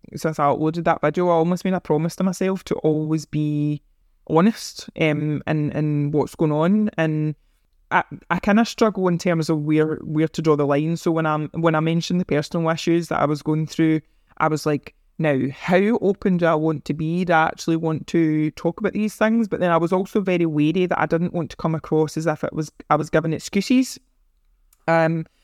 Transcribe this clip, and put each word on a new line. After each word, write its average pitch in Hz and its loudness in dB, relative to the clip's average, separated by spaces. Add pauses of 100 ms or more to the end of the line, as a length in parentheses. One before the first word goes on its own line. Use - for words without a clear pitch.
(160)
since 160 -4
I 147 2
uploaded 160 0
that 170 2
video, 175 0
I 175 4
almost 170 2
made 185 0
a 180 -2
promise 160 -2
to 185 -2
myself 190 -2
to - -4
always 156 -2
be 147 -2 (480)
honest, - 0 (120)
um, 151 0
in, 151 0
in 147 -2
what's 151 -2
going 156 0
on. 196 2
And 156 -2 (560)
I, 175 2 (260)
I 170 -2
kinda 214 4
struggle 190 0
in 175 2
terms 165 0
of 156 0
where, 156 2
where 156 -2
to - -6
draw 156 4
the 143 0
line. 156 0
So 170 -2
when 160 0
I'm, 151 -2
when 165 2
I 156 2
mentioned 165 0
the 175 -2
personal 160 -2
issues 165 0
that - -2
I 147 2
was 147 -2
going 156 -2
through, 160 0 (360)
I 156 2
was 156 -2
like, - -4 (240)
"Now, 147 2 (140)
how 196 2
open 190 0
do 170 2
I 165 2
want 156 -2
to 147 -2
be? 160 -4
Do 170 0
I 160 4
actually - -2
want 160 -4
to 156 2
talk - -4
about 208 -2
these 208 -2
things?" 220 2
But - -4
then 180 2
I 170 4
was 170 0
also 190 0
very 175 2
wary 156 2
that 180 -2
I 156 0
didn't 165 0
want 170 -6
to - -20
come 160 -2
across 156 -2
as 160 -4
if 156 -2
it - -4
was, 156 -6 (180)
I 156 4
was 151 -2
giving 160 0
excuses. - 0 (880)
Um, 165 2 (160)